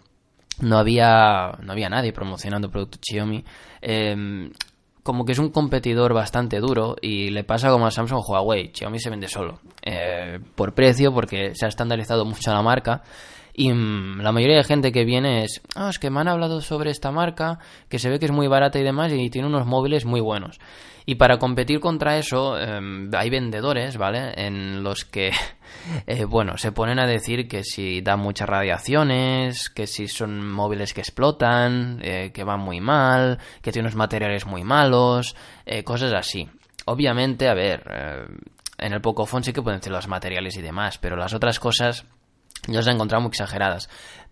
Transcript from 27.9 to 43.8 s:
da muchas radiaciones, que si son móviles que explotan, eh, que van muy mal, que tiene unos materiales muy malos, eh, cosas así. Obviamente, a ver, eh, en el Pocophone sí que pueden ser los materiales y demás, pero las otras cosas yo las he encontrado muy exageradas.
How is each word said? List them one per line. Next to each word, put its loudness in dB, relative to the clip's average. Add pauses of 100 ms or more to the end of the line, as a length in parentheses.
da 2
muchas -2
radiaciones, 0
que -6
si -8
son -6
móviles -2
que -8
explotan, 2
eh, -6
que -10
van -2
muy -6
mal, 4 (220)
que -6
tiene -2
unos -4
materiales -2
muy -8
malos, 4 (300)
eh, -6
cosas -2
así. -4 (380)
Obviamente, 0
a 4
ver, 0
eh, -8 (540)
en -4
el -2
Pocophone -2
sí -4
que -4
pueden -4
ser -8
los -6
materiales -6
y -10
demás, -6
pero -6
las -4
otras 0
cosas 0 (600)
yo -2
las 2
he 2
encontrado 2
muy 0
exageradas. -4 (420)